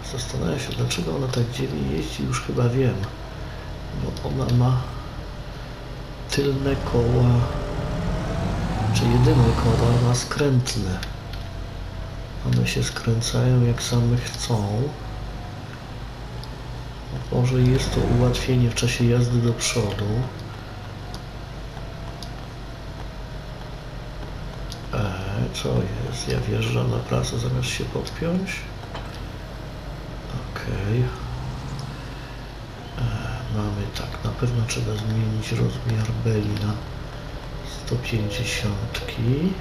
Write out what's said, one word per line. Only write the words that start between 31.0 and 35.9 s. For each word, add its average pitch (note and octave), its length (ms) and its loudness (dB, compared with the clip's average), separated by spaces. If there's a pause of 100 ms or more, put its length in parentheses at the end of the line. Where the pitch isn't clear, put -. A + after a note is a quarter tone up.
E, - 40 0 (540)
mamy G#2 300 -2 (120)
tak, - 260 -6
na A2+ 60 0
pewno A#2 360 2
trzeba A2+ 280 -2
zmienić A2 580 0
rozmiar A#2 540 2 (180)